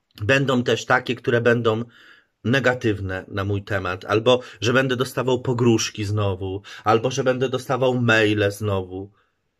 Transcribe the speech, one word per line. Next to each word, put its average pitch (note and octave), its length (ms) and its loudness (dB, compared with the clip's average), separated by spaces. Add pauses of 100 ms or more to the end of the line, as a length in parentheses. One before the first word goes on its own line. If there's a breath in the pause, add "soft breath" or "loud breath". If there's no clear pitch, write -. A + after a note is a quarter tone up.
(220)
będą B2+ 420 2
też A#2+ 220 -2
takie, B2 300 0
które A#2+ 260 0
będą A#2 420 2 (600 soft breath)
negatywne A2+ 840 0
na G2+ 160 -6
mój G2+ 200 -4
temat, F#2 420 -6
albo A#2 340 4 (220 loud breath)
że A#2+ 120 0
będę C3 220 2
dostawał B2+ 460 -2
pogróżki A#2 640 0
znowu, G2 560 -4 (220 loud breath)
albo A2+ 280 2
że C3 120 -4
będę B2+ 260 0
dostawał B2+ 520 0
maile G#2+ 500 2
znowu. G2 600 -6 (480)